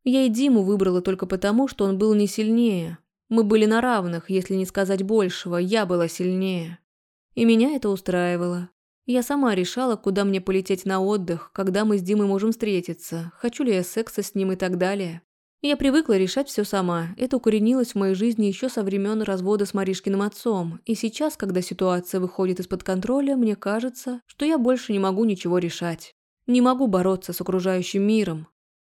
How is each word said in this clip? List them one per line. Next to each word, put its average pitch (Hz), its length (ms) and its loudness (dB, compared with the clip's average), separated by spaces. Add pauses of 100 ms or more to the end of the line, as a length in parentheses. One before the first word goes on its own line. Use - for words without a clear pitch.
Я 262 200 2
и 254 60 2
Диму 233 320 4
выбрала 185 400 2
только 185 240 -2
потому, 202 420 0
что - 160 -2
он 196 140 0
был 214 160 4
не 208 120 4
сильнее. 214 720 0 (320)
Мы 226 140 2
были 214 240 4
на 220 160 4
равных, 185 480 -2
если 190 240 0
не 190 100 0
сказать 196 380 -2
большего, 190 560 0
я 196 260 0
была 175 240 0
сильнее. 180 680 -4 (560)
И 233 100 2
меня 233 320 6
это 214 140 0
устраивало. 175 800 -2 (340)
Я 247 180 0
сама 262 320 2
решала, 214 420 0
куда 196 280 0
мне 196 160 0
полететь 190 460 -2
на 190 160 0
отдых, 185 500 -2
когда 196 320 0
мы 208 140 2
с 185 40 -2
Димой 202 240 2
можем 196 260 0
встретиться, 175 840 -4
хочу 240 280 -4
ли 233 100 2
я 185 80 2
секса 220 400 -4
с - 120 -12
ним 190 180 0
и 185 40 -2
так 185 220 -2
далее. 180 420 -2 (460)
Я 285 120 2
привыкла 269 400 4
решать 190 320 0
всё 214 120 -2
сама, 175 540 -2
это 254 220 -2
укоренилось 233 540 2
в - 20 -20
моей 196 200 2
жизни 220 300 0
ещё 202 240 -2
со 226 140 -4
времён 202 400 -2
развода 202 420 0
с 196 80 -4
Маришкиным 196 480 -2
отцом, 196 640 -4
и 226 100 -2
сейчас, 262 440 -4
когда 185 240 -2
ситуация 180 580 -2
выходит 185 400 -2
из-под 180 220 -8
контроля, 247 520 0
мне 226 220 2
кажется, 240 680 -6
что - 180 -8
я 311 140 2
больше 247 340 0
не 202 60 0
могу 190 260 0
ничего 180 320 0
решать. 170 580 -4 (320)
Не 247 140 4
могу 254 260 2
бороться 185 460 0
с - 80 -10
окружающим 185 680 0
миром. 190 400 0 (520)